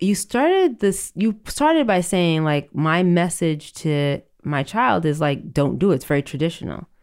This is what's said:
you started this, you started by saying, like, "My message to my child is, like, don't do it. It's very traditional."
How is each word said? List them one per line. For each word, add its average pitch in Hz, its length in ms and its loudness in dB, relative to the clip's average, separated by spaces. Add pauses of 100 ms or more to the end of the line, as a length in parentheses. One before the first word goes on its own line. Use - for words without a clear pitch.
you 196 140 2
started 302 680 2
this, 196 360 0
you 214 300 -2
started 302 400 2
by 190 160 2
saying, 170 420 2
like, 147 300 -2
"My 160 280 2
message 170 680 0 (100)
to 143 380 0 (240)
my 143 180 -2
child 208 440 0
is, 151 140 -2
like, 147 320 -2
don't 143 260 0
do 190 120 2
it. 147 60 4
It's - 80 -6
very - 180 0
traditional." - 640 -6 (160)